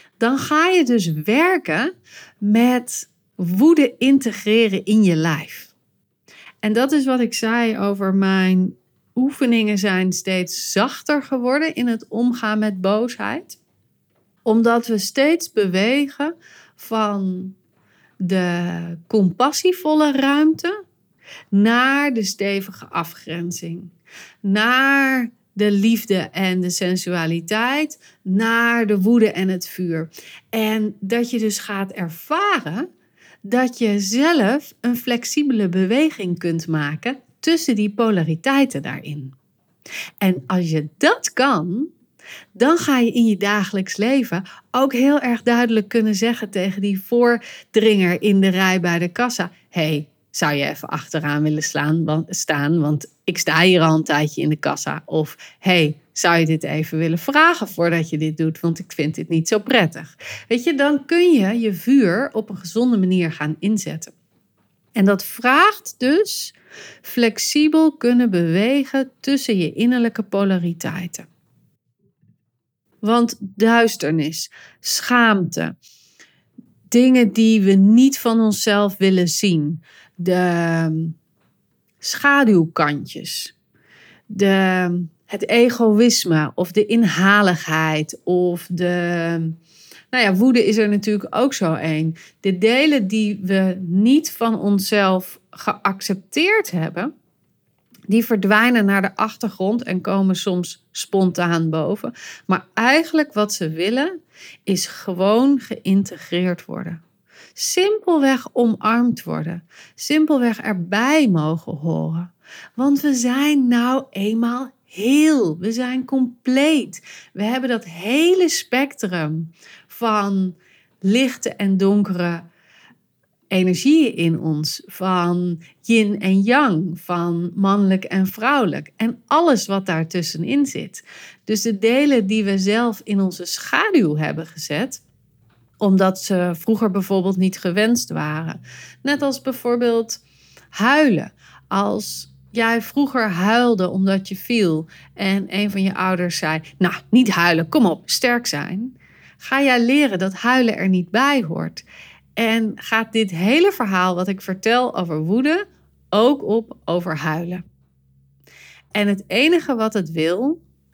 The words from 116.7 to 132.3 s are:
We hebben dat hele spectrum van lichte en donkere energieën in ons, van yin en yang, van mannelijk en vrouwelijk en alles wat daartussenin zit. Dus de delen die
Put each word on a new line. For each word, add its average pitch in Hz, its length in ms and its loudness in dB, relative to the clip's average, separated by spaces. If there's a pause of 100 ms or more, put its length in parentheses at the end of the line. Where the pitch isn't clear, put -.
We 190 100 -6
hebben 247 260 -2
dat 226 160 -2
hele 294 640 2
spectrum 170 1000 -4 (360)
van 202 680 -2 (440)
lichte 247 500 0
en 196 280 -2
donkere 180 640 0 (1080)
energieën 196 640 2
in 165 240 0
ons, 156 460 -4
van 175 760 -2 (200)
yin 208 380 2
en 190 220 2
yang, 196 580 0
van 175 560 -4
mannelijk 196 480 2
en 190 240 -2
vrouwelijk 214 680 -2
en 233 300 -4
alles 294 400 2
wat 196 200 -4
daartussenin 170 800 -2
zit. - 400 -12 (380)
Dus 214 180 -2
de 214 180 -4
delen 240 480 2
die 220 160 0